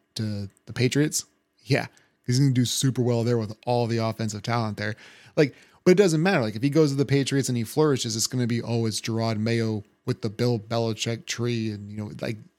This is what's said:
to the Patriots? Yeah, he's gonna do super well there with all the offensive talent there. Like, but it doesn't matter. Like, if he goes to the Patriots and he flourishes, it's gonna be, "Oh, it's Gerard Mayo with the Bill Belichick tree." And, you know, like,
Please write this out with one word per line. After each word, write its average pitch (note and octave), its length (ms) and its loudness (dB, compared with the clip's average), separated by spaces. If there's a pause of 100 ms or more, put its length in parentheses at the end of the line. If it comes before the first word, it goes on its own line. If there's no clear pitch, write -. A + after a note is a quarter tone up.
(160)
to G#2 340 -6 (160)
the A2 80 -14
Patriots? C3+ 520 2 (380)
Yeah, B2 240 0 (380)
he's B2 140 0
gonna C#3 120 4
do B2 140 4
super C3 360 0
well A#2 220 0
there A#2+ 140 2
with A2 180 -6 (100)
all A#2+ 220 2
the A#2 100 0
offensive A2 460 -4
talent A#2 340 -2
there. G#2+ 180 -6 (400)
Like, D3+ 200 2 (280)
but F3+ 80 6
it F3+ 60 6
doesn't D#3+ 260 6
matter. F#3 180 2
Like, G#2+ 140 -2
if A2 80 -4
he C#3+ 60 2
goes D3+ 220 4
to C#3 40 -2
the C3+ 100 2
Patriots C3+ 440 2
and B2 80 0
he A#2 60 0
flourishes, B2+ 520 0
it's A2 120 -2
gonna B2 200 -2
be, A#2+ 140 -2
"Oh, A#2 240 0
it's G#2+ 160 -4
Gerard A2+ 380 -2
Mayo A2 440 0 (220)
with - 160 -4
the A2+ 80 -4
Bill B2 280 0
Belichick A2+ 680 -4
tree." A#2 420 -4
And, G2+ 220 -10
you G#2 60 -14
know, G#2+ 140 -8 (100)
like, A2 160 -6 (220)